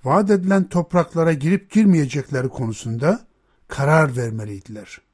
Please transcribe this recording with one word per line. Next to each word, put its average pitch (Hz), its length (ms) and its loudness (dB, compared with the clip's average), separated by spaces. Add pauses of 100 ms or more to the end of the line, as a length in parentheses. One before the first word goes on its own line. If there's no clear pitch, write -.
Vaat 190 260 2
edilen 190 380 2
topraklara 165 640 0
girip 165 380 -2
girmeyecekleri 143 760 2
konusunda 123 760 -4 (420)
karar 143 480 2
vermeliydiler. 107 840 -10 (140)